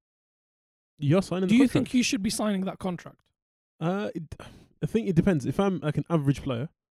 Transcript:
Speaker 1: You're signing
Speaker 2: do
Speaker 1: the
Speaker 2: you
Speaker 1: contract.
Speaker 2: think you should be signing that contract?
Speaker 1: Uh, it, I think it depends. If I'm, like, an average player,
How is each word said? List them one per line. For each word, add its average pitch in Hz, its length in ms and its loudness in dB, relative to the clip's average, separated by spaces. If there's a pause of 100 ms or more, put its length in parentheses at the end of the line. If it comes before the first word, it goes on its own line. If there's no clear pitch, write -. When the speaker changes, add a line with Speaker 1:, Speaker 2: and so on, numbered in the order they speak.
(1000)
Speaker 1:
You're 151 240 2
signing 185 260 -2
Speaker 2:
do 208 60 4
Speaker 1:
the - 20 -
Speaker 2:
you 254 120 8
Speaker 1:
contract. - 40 -4 (160)
Speaker 2:
think - 60 -4
you 247 80 4
should 214 200 -2
be 214 80 -2
signing 208 340 -2
that 190 140 -8
contract? - 420 -8 (600)
Speaker 1:
Uh, 190 340 -2
it, 170 80 -8 (600)
I 156 40 0
think 214 220 0
it 165 80 0
depends. 175 280 4
If - 160 -2
I'm, 196 200 0
like, 151 180 -2
an 143 100 0
average 143 340 0
player, 127 260 -4 (220)